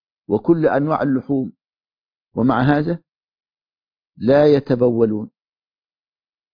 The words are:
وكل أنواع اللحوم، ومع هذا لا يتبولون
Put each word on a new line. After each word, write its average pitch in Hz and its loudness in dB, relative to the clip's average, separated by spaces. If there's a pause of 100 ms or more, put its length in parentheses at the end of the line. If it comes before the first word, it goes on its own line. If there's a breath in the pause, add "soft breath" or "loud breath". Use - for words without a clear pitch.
(280)
وكل 156 0
أنواع 143 -2
اللحوم، 135 -4 (800)
ومع 117 0
هذا 151 -2 (1120)
لا 143 2
يتبولون 120 0 (1200)